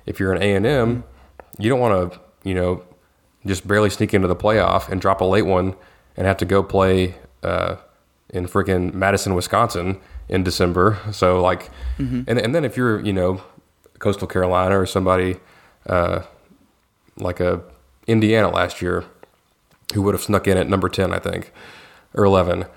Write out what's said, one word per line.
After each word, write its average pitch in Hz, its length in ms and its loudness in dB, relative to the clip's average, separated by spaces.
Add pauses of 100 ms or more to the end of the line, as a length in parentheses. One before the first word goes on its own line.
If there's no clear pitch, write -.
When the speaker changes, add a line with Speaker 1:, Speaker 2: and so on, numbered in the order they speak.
Speaker 1:
If - 140 -8
you're 95 120 0
an 90 100 0
A 101 140 2
and 98 100 2
M, 123 380 0 (540)
you 104 120 -2
don't 131 100 2
wanna, 95 320 2 (320)
you 95 100 -4
know, 90 300 -2 (640)
just 95 220 -4
barely 104 220 4
sneak 104 240 -2
into 95 140 2
the 87 80 0
playoff 95 540 0
and 95 120 -4
drop 95 200 0
a 92 40 2
late 95 220 2
one 92 280 0 (400)
and 92 120 -2
have 95 100 2
to - 80 -4
go 98 160 2
play, 92 540 2 (260)
uh, 90 340 -4 (560)
in 90 160 -6
frickin' 92 460 0
Madison, 95 400 0
Wisconsin 95 680 -2 (280)
in 95 160 0
December. 90 560 2 (120)
So, 92 300 2
like, 90 300 0 (260)
Speaker 2:
Mm-hmm. 127 300 -4
Speaker 1:
and, 120 120 0
and 113 160 -2
then 165 80 0
if 123 140 -6
you're, 120 240 0
you 101 100 -2
know, 95 300 0 (560)
Coastal 98 300 -2
Carolina 92 520 2
or 92 60 2
somebody, 92 520 0 (500)
uh, 90 340 0 (960)
like 90 240 -6
a 90 200 0 (460)
Indiana 107 420 4
last 90 320 -2
year 90 220 -2 (920)
who 104 100 0
would 98 100 2
have 90 100 -4
snuck 101 240 0
in 95 100 4
at 90 120 0
number 95 180 0
ten, 90 240 -2
I 90 80 -4
think, 90 320 -8 (640)
or 107 100 0
eleven, 90 420 2 (120)